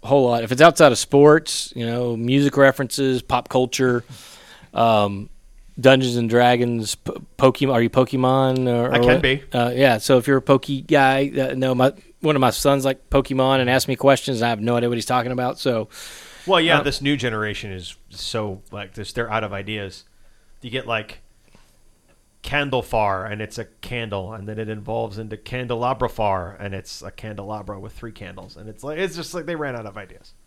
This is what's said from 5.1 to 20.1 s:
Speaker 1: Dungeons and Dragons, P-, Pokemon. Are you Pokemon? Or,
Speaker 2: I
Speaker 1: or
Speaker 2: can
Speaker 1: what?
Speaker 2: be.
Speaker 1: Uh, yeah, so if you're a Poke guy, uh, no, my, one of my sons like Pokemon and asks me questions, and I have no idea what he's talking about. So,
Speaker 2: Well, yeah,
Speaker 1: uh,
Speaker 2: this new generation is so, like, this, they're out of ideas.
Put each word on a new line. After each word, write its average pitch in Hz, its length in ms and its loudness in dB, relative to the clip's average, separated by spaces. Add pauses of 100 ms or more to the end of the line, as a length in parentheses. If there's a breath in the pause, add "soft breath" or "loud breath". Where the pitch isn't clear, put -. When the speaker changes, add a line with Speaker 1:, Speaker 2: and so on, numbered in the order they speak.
Speaker 1:
Dungeons 131 360 6
and 117 120 0
Dragons, 120 680 2
P-, - 160 -12 (260)
Pokemon. 135 340 2
Are 117 100 2
you 117 80 2
Pokemon? 131 800 2
Or, 120 240 0
Speaker 2:
I - 60 2
Speaker 1:
or - 20 2
Speaker 2:
can 120 140 4
Speaker 1:
what? 131 80 0
Speaker 2:
be. 135 200 0 (100)
Speaker 1:
Uh, 120 220 0
yeah, 127 240 4
so 131 200 4
if 117 80 0
you're 139 100 4
a 127 60 0
Poke 139 240 2 (200)
guy, 135 500 2
uh, 135 200 -2
no, 131 180 0
my, 127 200 4 (260)
one 151 160 2
of 135 40 2
my 127 100 6
sons 139 340 2
like 135 260 -4
Pokemon 131 500 2
and 123 100 0
asks 131 180 2
me 131 80 -2
questions, 135 440 2
and 117 60 0
I 117 40 0
have 110 100 -4
no 120 160 0
idea 120 140 0
what 120 80 -4
he's 107 80 -6
talking 127 260 -2
about. 123 260 -6
So, 113 300 -2 (580 loud breath)
Speaker 2:
Well, 180 140 4
yeah, 165 180 2
Speaker 1:
uh, 147 60 0
Speaker 2:
this 139 180 -4
new 143 140 0
generation 107 560 -6
is 92 240 -14 (140)
so, 104 600 -8
like, 101 240 -14
this, 104 180 -12
they're 117 180 -6
out 110 120 -2
of 101 100 -8
ideas. 98 520 -10 (580)